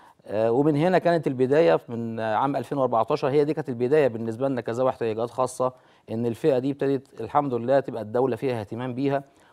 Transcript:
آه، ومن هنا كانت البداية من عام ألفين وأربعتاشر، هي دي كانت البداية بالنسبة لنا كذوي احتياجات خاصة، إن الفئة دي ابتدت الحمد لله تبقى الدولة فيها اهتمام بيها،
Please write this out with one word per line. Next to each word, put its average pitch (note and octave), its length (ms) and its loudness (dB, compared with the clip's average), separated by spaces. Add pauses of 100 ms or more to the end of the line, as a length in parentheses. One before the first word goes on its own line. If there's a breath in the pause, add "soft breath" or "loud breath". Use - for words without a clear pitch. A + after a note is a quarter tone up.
(280 soft breath)
آه، A2+ 240 2
ومن C#3+ 240 4
هنا F3 220 4
كانت E3+ 300 2
البداية D3 520 2 (100)
من A2+ 300 -6
عام A2+ 360 -2
ألفين C3+ 220 -6
وأربعتاشر، B2+ 500 0
هي D3 180 2
دي D3+ 80 -2
كانت D3 160 -6
البداية B2+ 380 2
بالنسبة A2+ 400 -4
لنا C3 140 -2
كذوي B2 280 0
احتياجات A#2 400 -2
خاصة، B2+ 440 -2 (380 soft breath)
إن A#2 140 -2
الفئة B2 340 2
دي C3+ 120 -2
ابتدت C3+ 500 -2
الحمد C#3 320 0
لله A#2+ 260 2
تبقى A#2 220 -6
الدولة A#2 340 0
فيها B2 240 -2
اهتمام A#2 340 -8
بيها، C#3 300 -2 (300 soft breath)